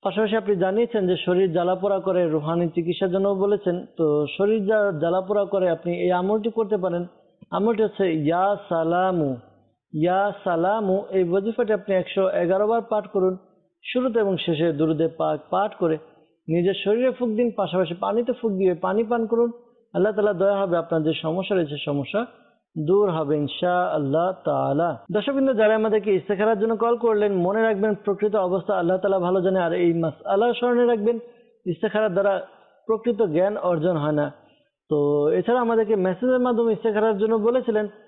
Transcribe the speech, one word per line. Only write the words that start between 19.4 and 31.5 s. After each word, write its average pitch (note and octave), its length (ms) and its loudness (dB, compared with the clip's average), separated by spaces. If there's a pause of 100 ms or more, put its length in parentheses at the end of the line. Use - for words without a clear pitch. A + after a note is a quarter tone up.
আল্লাহ F#3+ 180 2
তাআলা G#3 220 0
দয়া G3 240 2
হবে, F#3 200 0
আপনার E3 260 -2
যে D#3 100 0
সমস্যা F3+ 420 -4
রয়েছে D3 300 -2
সমস্যা C#3+ 400 -4 (640)
দূর G3+ 220 4
হবে D#3 280 0
ইনশাআল্লাহ E3 960 0 (140)
তাআলা। C#3 680 -2
দর্শকবৃন্দ, C4+ 420 0
যারা G#3+ 220 4
আমাদেরকে G#3+ 400 0
ইস্তেখারার G#3 440 0
জন্য A3+ 160 0
কল A#3 220 0
করলেন, G#3 360 2
মনে F#3+ 280 0
রাখবেন G#3+ 340 0
প্রকৃত G3+ 400 -2
অবস্থা F#3+ 420 0
আল্লাহ F3+ 200 2
তাআলা F#3+ 220 0
ভালো F3+ 220 0
জানে। F#3+ 180 2
আর E3+ 140 0
এই E3+ 200 2
মাসআলা F#3+ 600 0
স্মরণে A#3+ 320 2
রাখবেন, A#3 340 0 (460)